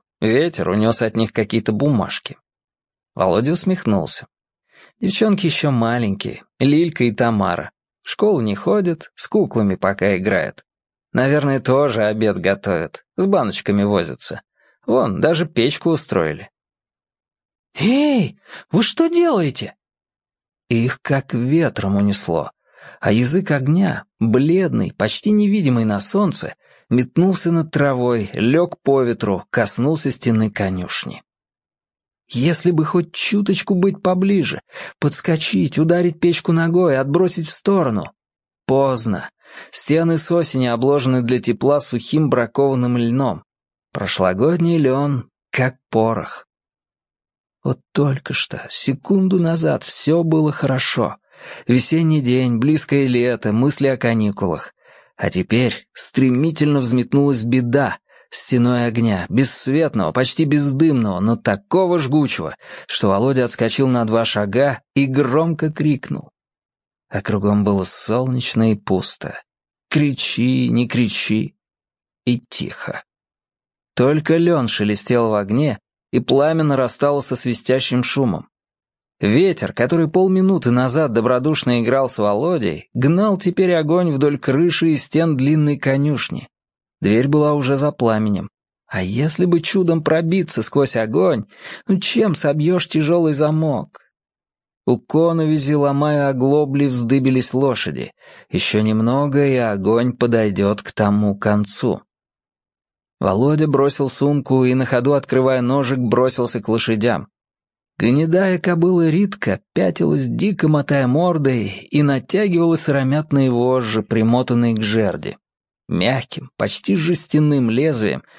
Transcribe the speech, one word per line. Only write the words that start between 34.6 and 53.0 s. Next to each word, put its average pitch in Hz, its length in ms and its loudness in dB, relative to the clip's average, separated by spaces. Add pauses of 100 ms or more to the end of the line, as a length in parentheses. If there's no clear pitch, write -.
подскочить, 156 800 -2
ударить 170 420 2
печку 170 320 0
ногой, 165 460 2
отбросить 156 500 -2
в - 40 -10
сторону. 143 600 -2 (540)
Поздно. 123 640 0 (420)
Стены 165 440 0
с 156 140 -6
осени 151 360 0
обложены 127 560 2
для 120 180 0
тепла 135 400 0
сухим 139 500 -2
бракованным 123 640 0
льном. 117 460 -2 (500)
Прошлогодний 143 840 0
лён, 139 500 0 (220)
как 127 260 -2 (140)
порох. 110 560 -2 (1160)
Вот 131 160 -2 (120)
только 139 400 -2
что, - 380 -8
секунду 185 720 0
назад 160 420 0
всё 165 400 0
было 156 300 2
хорошо. 127 640 -2 (500)
Весенний 156 540 2
день, 123 380 2
близкое 143 480 0